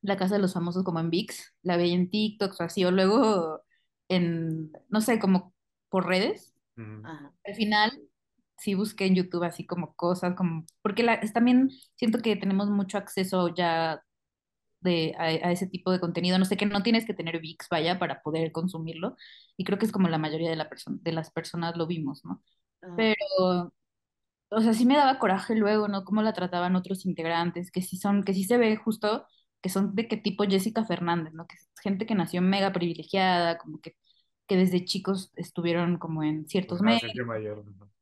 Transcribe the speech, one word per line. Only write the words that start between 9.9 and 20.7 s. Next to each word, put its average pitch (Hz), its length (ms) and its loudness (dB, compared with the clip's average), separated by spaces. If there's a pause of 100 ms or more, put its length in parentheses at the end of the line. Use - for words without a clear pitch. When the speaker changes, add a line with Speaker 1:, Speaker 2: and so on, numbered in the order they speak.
Speaker 1:
cosas, 180 420 -2
como, 165 280 -2 (180)
porque 208 200 0
la, 233 120 4
es, 214 180 -6
también 247 380 4 (260)
siento 233 240 0
que 226 160 0
tenemos 196 340 0
mucho 202 280 0
acceso 185 560 0
ya 165 480 0 (760)
de, 170 380 0
a, 170 60 -2
a 160 280 0
ese 180 140 -2
tipo - 260 -4
de 185 80 2
contenido, 180 380 0
no 190 60 4
sé, 190 120 -2
que 208 100 0
no 202 160 -2
tienes 226 240 2
que 208 80 -6
tener 165 260 -6
vix, 160 300 -14
vaya, 170 280 0
para 170 240 -4
poder 160 300 -2
consumirlo, 165 640 -6 (400)
y 190 80 -4
creo 196 140 0
que 220 80 0
es 220 60 -2
como 190 160 4
la 160 100 0
mayoría 156 320 -2
de 160 60 -2
la 156 140 -4